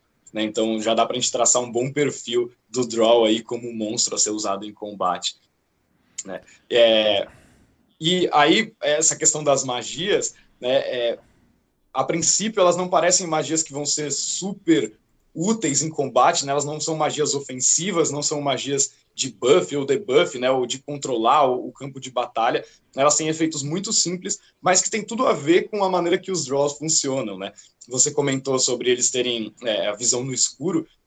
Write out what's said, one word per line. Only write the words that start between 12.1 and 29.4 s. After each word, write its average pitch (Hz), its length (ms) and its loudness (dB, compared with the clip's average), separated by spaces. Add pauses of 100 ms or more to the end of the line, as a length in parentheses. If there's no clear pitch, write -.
elas 180 160 4
não 180 140 -4
parecem 180 360 2
magias 156 360 -2
que - 100 -14
vão 143 140 -8
ser 147 260 -4
super 165 800 -2 (420)
úteis 170 480 0
em 160 60 -4
combate, 156 560 2
né? 139 80 -4
Elas 147 120 0
não 147 160 -6
são 160 160 -4
magias 147 380 0
ofensivas, 143 760 0
não 143 120 -4
são 147 180 -4
magias 135 520 -2 (220)
de - 160 -4
buff 151 460 2
ou 139 100 -2
debuff, 135 520 2
né? 127 120 2
Ou 127 160 0
de 135 120 -8
controlar 135 680 2
o, 127 220 -2
o 123 40 -14
campo 139 260 -14
de 135 120 -14
batalha. 123 540 -2 (300)
Elas 143 220 4
têm 156 120 0
efeitos 160 340 -2
muito 190 300 -6
simples, 180 460 -2 (220)
mas 180 220 2
que - 80 -6
têm 220 140 -2
tudo 233 220 -2
a 262 80 4
ver 160 340 2
com 202 160 -2
a 185 60 0
maneira 180 280 0
que 180 120 -10
os 160 160 -4
draws 139 320 0
funcionam, 135 600 -2
né? 98 140 -10 (360)
Você 123 220 0
comentou 135 480 0
sobre 123 320 0
eles 123 200 2
terem, 120 520 -4